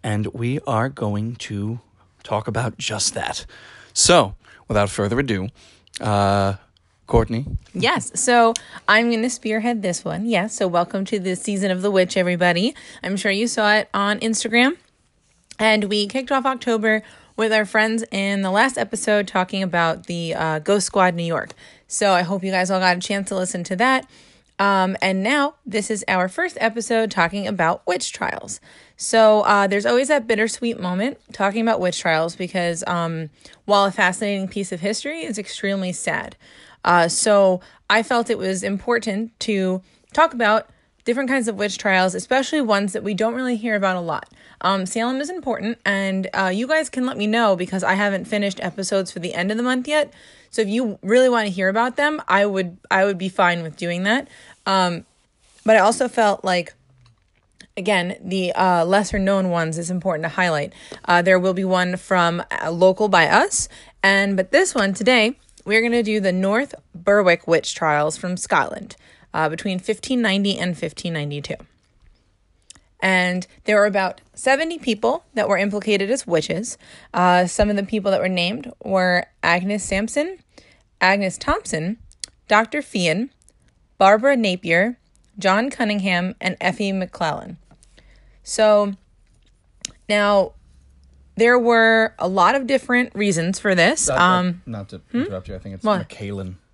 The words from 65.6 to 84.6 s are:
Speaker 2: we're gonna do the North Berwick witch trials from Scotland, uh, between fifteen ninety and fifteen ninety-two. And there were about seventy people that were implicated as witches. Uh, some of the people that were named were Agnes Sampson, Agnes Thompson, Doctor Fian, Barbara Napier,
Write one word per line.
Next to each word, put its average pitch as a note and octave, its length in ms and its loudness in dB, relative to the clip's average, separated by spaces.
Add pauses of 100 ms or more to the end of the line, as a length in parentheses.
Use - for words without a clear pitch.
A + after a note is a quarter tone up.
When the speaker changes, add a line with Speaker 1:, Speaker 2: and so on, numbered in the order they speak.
Speaker 2:
we're G#3+ 160 2
gonna A#3 220 0
do G#3+ 180 0
the F#3+ 120 0
North G3 420 0 (200)
Berwick F3+ 540 4
witch E3 260 2
trials D3+ 440 0
from F3+ 180 -6
Scotland, - 600 -2 (360)
uh, D#3 160 -2
between F3+ 300 -6
fifteen A3 420 -4
ninety G3+ 380 0
and F3 180 -4
fifteen E3 360 -8
ninety-two. D3 420 -8 (1500)
And F3+ 440 0 (180)
there G#3+ 120 2
were G#3 100 6
about F#3+ 340 -2 (140)
seventy D#4 440 0
people A#3+ 460 -2 (100)
that G#3+ 140 0
were G3+ 80 2
implicated G3+ 540 0
as C4+ 160 -2
witches. E3+ 500 -2 (380)
Uh, F3+ 320 4
some G#3 240 0
of G3+ 60 0
the G3+ 60 -2
people G3 280 -2
that F#3+ 100 2
were F#3 80 -2
named F#3+ 440 -4 (100)
were F#3 440 0 (160)
Agnes F#3 420 0
Sampson, C#4+ 540 -4 (640)
Agnes F#3+ 380 2
Thompson, A3 600 -4 (480)
Doctor A3+ 360 2
Fian, F#3 480 -2 (640)
Barbara A3 400 6
Napier, F#3+ 640 0 (400)